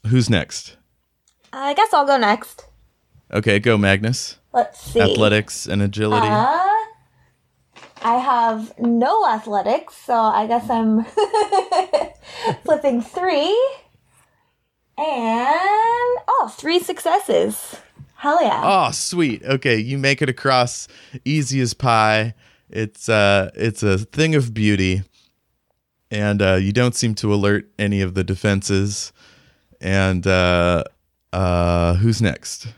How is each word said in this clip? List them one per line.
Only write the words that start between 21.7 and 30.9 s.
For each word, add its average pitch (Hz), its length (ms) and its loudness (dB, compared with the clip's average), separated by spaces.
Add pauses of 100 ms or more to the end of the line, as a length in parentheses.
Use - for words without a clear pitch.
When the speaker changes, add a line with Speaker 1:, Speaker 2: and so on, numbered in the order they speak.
Speaker 1:
pie. 110 600 2 (360)
It's, - 380 -8
uh, 101 460 2
it's 110 280 -4
a 98 160 2
thing 156 360 -2
of 123 200 0
beauty. 98 480 2 (1080)
And, 104 320 -2
uh, 95 120 4
you 95 180 0
don't 123 220 0
seem 113 220 -2
to 104 180 0
alert 101 340 0 (100)
any 101 220 0
of 92 140 -2
the 95 100 -2
defenses. 98 880 -2 (680)
And, 95 460 0
uh, 87 580 2 (480)